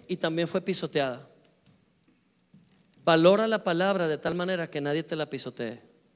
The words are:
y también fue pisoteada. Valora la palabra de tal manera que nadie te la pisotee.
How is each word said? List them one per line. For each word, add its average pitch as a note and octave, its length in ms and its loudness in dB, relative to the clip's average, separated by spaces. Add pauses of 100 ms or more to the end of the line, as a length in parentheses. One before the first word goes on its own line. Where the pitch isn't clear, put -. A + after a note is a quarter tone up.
y F3+ 80 -4
también E3 320 0
fue F#3 140 -2
pisoteada. C#3 680 -2 (1800)
Valora F3 420 6
la G#3+ 160 0
palabra F3+ 460 0
de D3 100 -2
tal E3 160 -4
manera F3 340 -4
que D3+ 120 -6
nadie D3 240 -2
te E3 100 -8
la D3+ 120 -4
pisotee. A#2+ 540 -8 (360)